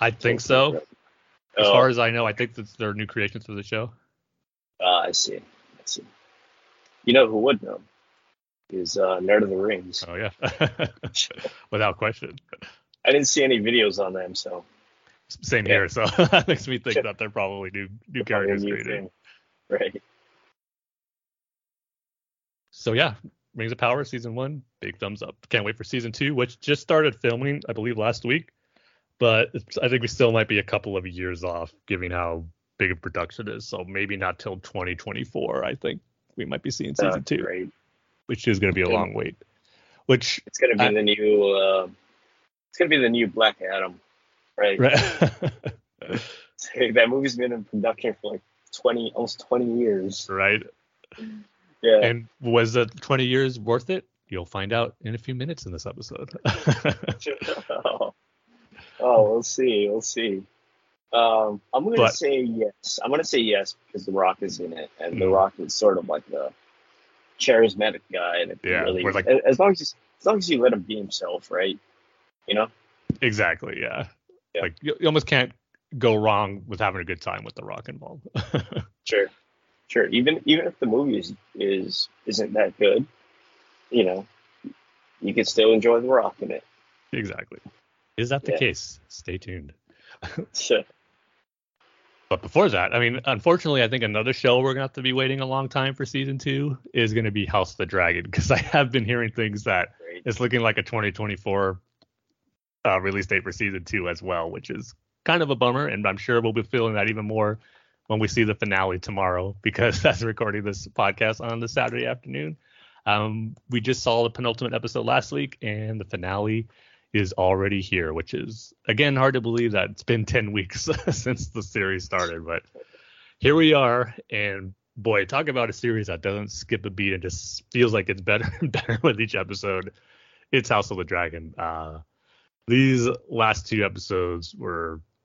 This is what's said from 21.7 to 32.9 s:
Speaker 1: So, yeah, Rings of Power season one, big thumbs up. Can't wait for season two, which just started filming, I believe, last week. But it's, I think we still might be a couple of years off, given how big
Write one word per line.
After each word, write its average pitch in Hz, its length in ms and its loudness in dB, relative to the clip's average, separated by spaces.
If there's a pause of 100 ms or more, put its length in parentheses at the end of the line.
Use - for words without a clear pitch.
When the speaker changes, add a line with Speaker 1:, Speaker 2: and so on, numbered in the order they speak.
Speaker 1:
So, - 220 -4
yeah, 135 220 2 (400)
Rings 113 160 -6
of 113 60 -8
Power 127 260 0
season 117 320 -10
one, 131 280 -8 (180)
big 98 160 -10
thumbs 101 260 -8
up. - 120 -14 (140)
Can't 107 160 0
wait 110 120 -4
for 107 60 -14
season 117 280 -6
two, 139 240 -2
which 123 240 -2
just 147 220 0
started 156 340 4
filming, 131 540 -2
I 117 40 -6
believe, 110 240 -4
last 113 280 0
week. 147 240 0 (680)
But 113 360 4
it's, - 240 -8
I 131 100 0
think 123 140 2
we 117 80 -2
still 117 240 4
might 113 160 2
be 104 100 2
a 98 40 -2
couple 101 340 -4
of 92 100 -4
years 90 380 -6
off, 85 260 -6 (140)
given 90 260 -4
how 85 340 -4 (320)
big 95 140 2